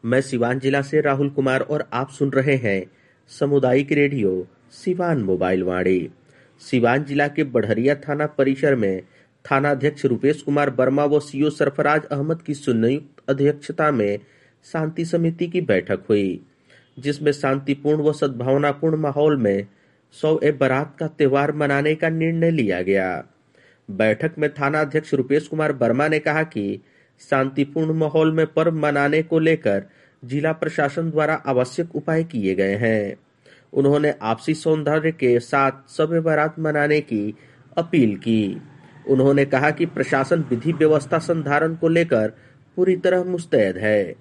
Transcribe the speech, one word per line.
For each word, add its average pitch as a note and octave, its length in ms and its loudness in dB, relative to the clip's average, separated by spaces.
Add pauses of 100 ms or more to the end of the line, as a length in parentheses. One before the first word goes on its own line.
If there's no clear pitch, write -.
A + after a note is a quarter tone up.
मैं A#2+ 180 2
सिवान B2+ 380 -2
जिला C3+ 220 0
से C#3+ 200 0
राहुल C#3+ 280 0
कुमार C3 320 0
और - 220 -4 (100)
आप C3 160 -4
सुन C#3+ 200 -2
रहे C3 260 2
हैं G2+ 300 -2 (460)
सामुदायिक C#3 600 2
रेडियो B2 540 0 (280)
सिवान F3 500 -2
मोबाइल F#2 400 0
वाणी। F2+ 460 0 (520)
सिवान B2+ 420 0
जिला C#3+ 240 0
के C#3+ 180 -2
बढ़िया A#2 520 0
थाना D3 300 -4
परिसर C3+ 480 0
में F#2+ 260 -2 (440)
थाना C#3+ 260 2
अध्यक्ष C#3+ 340 -2
रूपेश C#3 360 0
कुमार C#3+ 280 0
वर्मा C3 360 2
व D3 140 2
सीओ C#3+ 300 -2
सरफराज D3 560 0
अहमद D3+ 360 -4
की D3+ 120 -8
संयुक्त C3 760 -2
अध्यक्षता C#3+ 600 0
में G#2 280 0 (460)
शांति D#3+ 400 -4
समिति E3+ 420 -2
की E3+ 140 -2
बैठक G2 480 0
हुई, G2 320 0 (560)
जिसमें C#3+ 340 -2
शांतिपूर्ण C#3 720 -2
व D3+ 100 2
सद्भावनापूर्ण C#3+ 840 0
माहौल D3 400 2
में G2+ 300 0 (480)
शव D#3 280 0
ए D3+ 80 4
बारात C3+ 480 0
का D#3+ 80 -4
त्यौहार C#3+ 460 2
मनाने D3 420 0
का D#3+ 140 -2
निर्णय E3 420 0
लिया G2+ 300 0
गया। F#2 420 0 (680)
बैठक A2 480 0
में D3+ 160 0
थाना D3 280 0
अध्यक्ष D3+ 320 -2
रूपेश C#3 340 0
कुमार D#3 240 -2
वर्मा B2+ 360 0
ने D#3 120 2
कहा D#3 240 0
कि G2+ 380 -6 (400)
शांतिपूर्ण C#3+ 720 -2
माहौल D#3+ 380 2
में D#3+ 160 2
पर्व D#3+ 280 0
मनाने D3 480 2
को E3 160 0
लेकर D#3 440 0 (400)
जिला C#3+ 280 -2
प्रशासन D#3+ 600 -2
द्वारा D3+ 220 0 (140)
आवश्यक C3 480 -2
उपाय D#3+ 280 -2
किए G2+ 320 -2
गए G2 200 0
हैं। G#2+ 400 0 (580)
उन्होंने C#3+ 480 2
आपसी A2 320 -2
सौंदर्य D#3 580 0
के B2 280 2
साथ C#3 320 0 (180)
शब D#3+ 240 -2
ए E3 60 2
बारात D#3+ 400 0
मनाने D3+ 420 2
की G#2+ 340 -4 (420)
अपील C#3+ 380 2
की। G2+ 460 -2 (480)
उन्होंने C#3 360 4
कहा C#3 260 2
कि E3+ 140 -2
प्रशासन D#3+ 640 -2
विधि B2+ 240 -2
व्यवस्था D#3 460 2
संधारण D#3+ 560 0
को E3 120 -2
लेकर E3 460 2 (440)
पूरी F3+ 180 2
तरह F3+ 280 0
मुस्तैद D3+ 540 0
है। G2+ 440 0